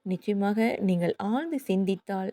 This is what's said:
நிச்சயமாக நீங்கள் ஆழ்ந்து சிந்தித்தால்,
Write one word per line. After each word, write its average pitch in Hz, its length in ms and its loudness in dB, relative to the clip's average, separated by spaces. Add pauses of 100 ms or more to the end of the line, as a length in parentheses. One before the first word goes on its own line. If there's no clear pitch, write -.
நிச்சயமாக 202 760 0
நீங்கள் 175 360 2
ஆழ்ந்து 269 420 -2
சிந்தித்தால், 190 720 -2